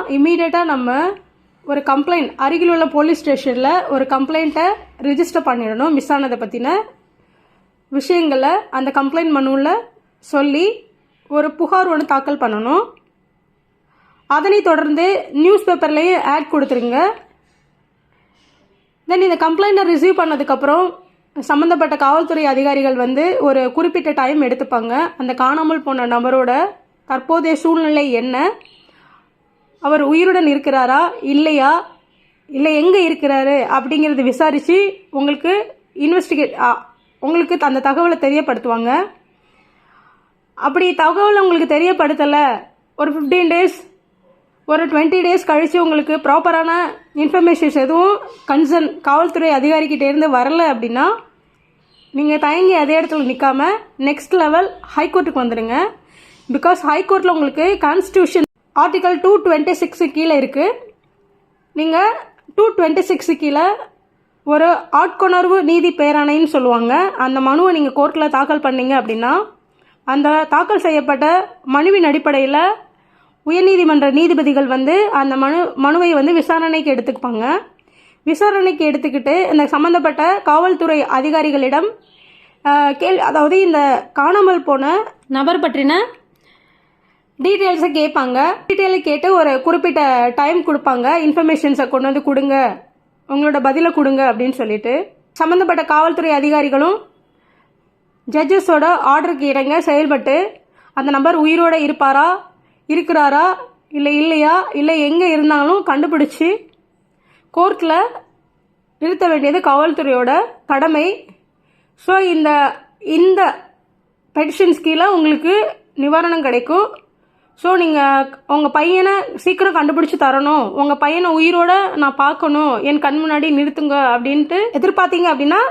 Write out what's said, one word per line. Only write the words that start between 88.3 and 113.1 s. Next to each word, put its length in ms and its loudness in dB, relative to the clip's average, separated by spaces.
டீட்டெயிலை 320 0
கேட்டு 340 0
ஒரு 280 2
குறிப்பிட்ட 720 0
டைம் 340 0
கொடுப்பாங்க. 400 0
"இன்ஃபர்மேஷன்ஸை 640 0
கொண்டு 200 -2
வந்து 140 -2
கொடுங்க, 540 0
உங்களோட 340 -2
பதிலை 280 2
கொடுங்க" 420 0
அப்படின்னு 300 -4
சொல்லிட்டு 320 -4
சம்மந்தப்பட்ட 520 0
காவல்துறை 460 0
அதிகாரிகளும் 680 0
ஜட்ஜஸோட 540 0
ஆர்டருக்கு 380 -2
இணங்க 280 -2
செயல்பட்டு 560 0
அந்த 160 -2
நபர் 320 2
உயிரோட 320 2
இருப்பாரா, 760 0
இருக்கிறாரா, 560 2
இல்லை 280 -2
இல்லையா, 560 2
இல்லை 280 0
எங்க 260 0
இருந்தாலும் 600 2
கண்டுபிடிச்சு 640 -2
கோர்ட்டில் 520 0
நிறுத்த 300 -2
வேண்டியது 300 0
காவல்துறையோட 760 0
கடமை. 380 0
So 220 -2
இந்த, 320 0
இந்த 420 2